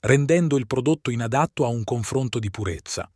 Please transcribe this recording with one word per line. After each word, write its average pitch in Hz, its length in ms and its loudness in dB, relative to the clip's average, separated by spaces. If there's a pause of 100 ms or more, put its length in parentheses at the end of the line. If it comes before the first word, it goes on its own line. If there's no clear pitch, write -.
rendendo 143 560 4
il 120 100 -2
prodotto 127 420 0
inadatto 123 560 0
a 120 40 0
un 117 140 -4
confronto 123 540 -2
di 107 140 -4
purezza. - 640 -8